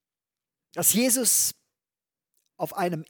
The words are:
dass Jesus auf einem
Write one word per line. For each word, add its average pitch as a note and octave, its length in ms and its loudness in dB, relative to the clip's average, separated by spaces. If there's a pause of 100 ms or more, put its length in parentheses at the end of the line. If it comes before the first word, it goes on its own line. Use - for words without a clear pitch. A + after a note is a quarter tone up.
(720)
dass F3 200 0
Jesus A#3+ 640 2 (1000)
auf F3 180 -6
einem F3 360 -4